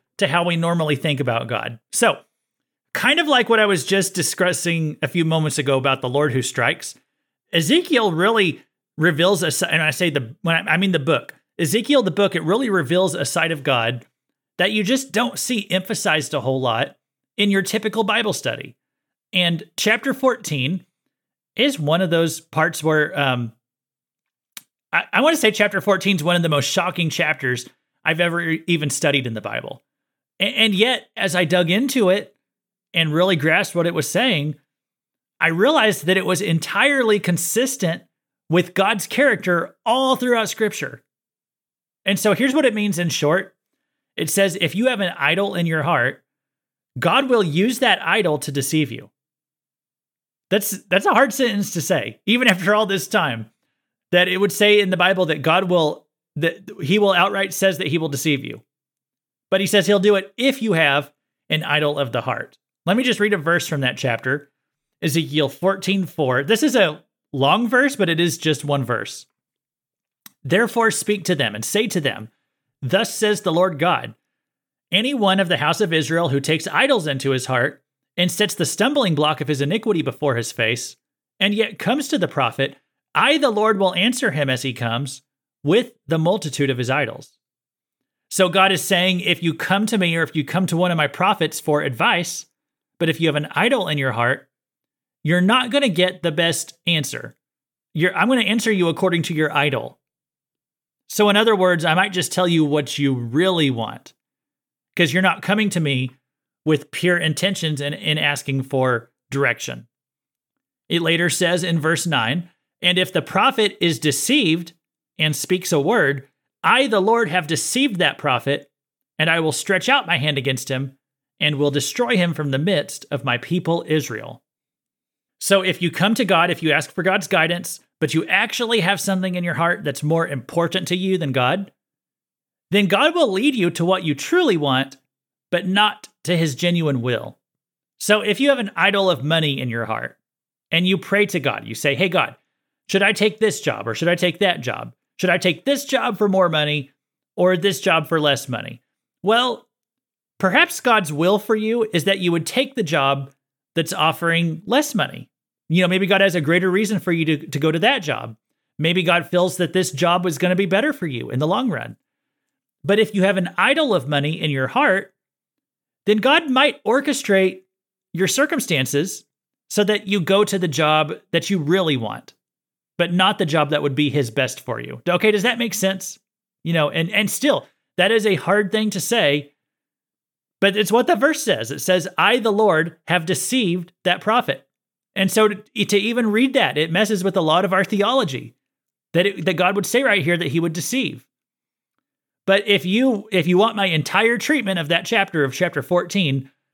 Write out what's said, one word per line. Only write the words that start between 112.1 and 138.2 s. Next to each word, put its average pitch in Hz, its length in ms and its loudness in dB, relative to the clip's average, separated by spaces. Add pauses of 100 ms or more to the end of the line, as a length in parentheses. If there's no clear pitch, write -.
"And 180 160 2
if 185 120 0
the 160 120 0
prophet 214 580 0
is 170 160 2
deceived 170 760 0 (440)
and 156 180 0
speaks - 360 -4
a 160 80 4
word, 139 500 0 (340)
I, 247 220 4
the 214 140 0
Lord, 220 300 2
have 165 180 -2
deceived 226 480 -2
that 165 240 -2
prophet, 143 500 -2 (480)
and 156 100 0
I 165 120 2
will 160 120 0
stretch - 380 -2
out 269 160 2
my 165 140 0
hand 143 180 -2
against 131 320 -4
him 135 300 -6 (400)
and 151 160 0
will 143 160 2
destroy 233 440 0
him 175 200 0
from 147 160 -4
the 135 80 0
midst 160 500 -2
of 131 160 -6
my 120 140 0
people 170 480 -2
Israel." 120 560 -6 (960)
So 196 240 2
if 185 180 -2
you 175 80 0
come 202 240 0
to 220 120 0
God, 175 260 4
if - 100 -6
you 156 100 0
ask 151 200 0
for - 100 -4
God's 185 240 0
guidance, 175 540 -2 (200)
but 151 140 0
you 160 140 0
actually 220 540 0
have 185 200 0
something 190 320 -2
in 180 100 -4
your 170 120 -4
heart 170 280 -2
that's 147 200 -6
more 165 240 0
important 170 640 -4
to 180 60 -2
you 185 220 0
than 151 140 -4
God, 135 400 0 (960)
then 202 160 2
God 247 300 2
will 294 160 2
lead 254 240 0
you 175 160 2
to 165 120 -4
what 185 200 0
you 151 100 0
truly 277 440 2
want, 135 400 -2 (520)
but 180 180 -2
not 202 400 0 (160)
to 170 140 0
his 160 160 0
genuine 156 480 0
will. 113 380 -4 (600)
So 208 220 2